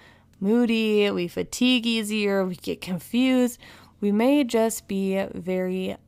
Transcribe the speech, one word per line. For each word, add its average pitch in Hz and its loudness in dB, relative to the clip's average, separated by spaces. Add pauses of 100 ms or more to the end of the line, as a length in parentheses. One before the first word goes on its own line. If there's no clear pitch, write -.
(400)
moody, 220 2
we 180 -4
fatigue 240 0
easier, 208 0
we 185 -4
get 170 -8
confused, 247 0 (420)
we 208 0
may 269 4
just 226 -2
be 190 -2
very 185 -4 (100)